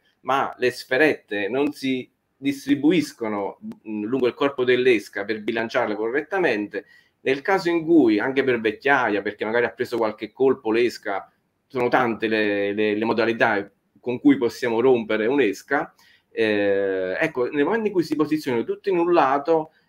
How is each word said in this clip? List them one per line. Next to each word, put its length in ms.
ma 360
le 120
sferette 800
non 240
si 340
distribuiscono, 1200
mm, 180
lungo 220
il 80
corpo 280
dell'esca 640
per 160
bilanciarla 540
correttamente, 880
nel 200
caso 280
in 140
cui, 360
anche 240
per 160
vecchiaia, 600
perché 240
magari 200
ha 60
preso 260
qualche 340
colpo 400
l'esca, 600
sono 240
tante 380
le, 460
le, 220
le 100
modalità 640
con 200
cui 180
possiamo 420
rompere 460
un'esca, 680
eh, 880
ecco, 300
nel 160
momento 220
in 60
cui 100
si 120
posizionano 480
tutte 260
in 80
un 140
lato, 600